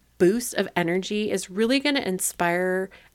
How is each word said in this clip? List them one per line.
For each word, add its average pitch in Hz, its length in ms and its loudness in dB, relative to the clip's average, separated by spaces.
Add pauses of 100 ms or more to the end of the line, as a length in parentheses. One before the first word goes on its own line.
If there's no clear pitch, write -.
(200)
boost 214 340 2
of 202 220 -2
energy 185 560 0
is 190 180 -4
really 226 300 0
gonna 277 220 -2
inspire 185 880 0 (240)